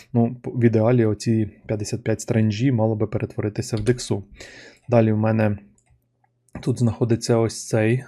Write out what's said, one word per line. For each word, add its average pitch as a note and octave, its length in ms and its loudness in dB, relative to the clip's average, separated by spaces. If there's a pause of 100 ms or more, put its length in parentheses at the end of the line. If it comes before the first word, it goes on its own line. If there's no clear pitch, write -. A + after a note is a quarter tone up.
(120)
ну, A#2+ 220 2
п-, B2 200 -10
в A#2+ 100 2
ідеалі A2+ 400 4
оці G#2+ 460 0 (160)
п'ятдесят G#2 380 -6
п'ять A2 160 -2
стренджі A2 520 0
мало A2 240 2
би G#2+ 100 -2
перетворитися G#2+ 720 -6
в G#2+ 40 -4
дексу. G#2+ 440 -2 (640)
Далі A2+ 240 4
в G#2+ 60 0
мене A2 400 2 (1040)
тут A#2+ 160 -2
знаходиться A#2 580 0
ось A2+ 320 -2
цей A2+ 400 0